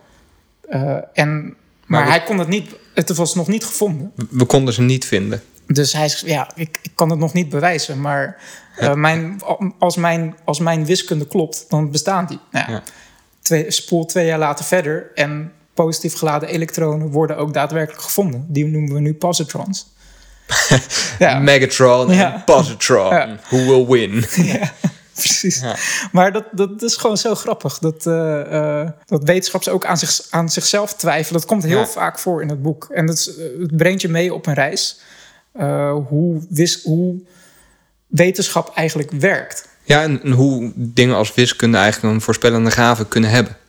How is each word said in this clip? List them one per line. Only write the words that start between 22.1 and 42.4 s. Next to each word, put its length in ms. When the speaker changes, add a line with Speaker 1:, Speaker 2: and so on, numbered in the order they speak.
Speaker 2:
en 60
Speaker 1:
Ja. 300
Speaker 2:
positron. 680
Speaker 1:
Ja. 220
Speaker 2:
Who 60
will 200
win? 380
Speaker 1:
<laughs> 240
Ja, 140
precies. 460
Speaker 2:
Ja. 160
Speaker 1:
Maar 200
dat, 200
dat 300
is 140
gewoon 200
zo 180
grappig. 440
Dat, 280
eh, 760
eh, 80
dat 180
wetenschappers 500
ook 100
aan 140
zich, 220
aan 180
zichzelf 460
twijfelen. 460
Dat 80
komt 140
heel 160
Speaker 2:
Ja. 80
Speaker 1:
vaak 320
voor 240
in 60
het 140
boek. 280
En 160
dat 100
is, 200
eh, 80
het 160
brengt 260
je 60
mee 260
op 120
een 80
reis, 460
eh, 440
hoe 400
wis-, 340
hoe 380
wetenschap 680
eigenlijk 360
werkt. 580
Speaker 2:
Ja, 180
en, 200
en 100
hoe 420
dingen 420
als 180
wiskunde 440
eigenlijk 360
een 60
voorspellende 500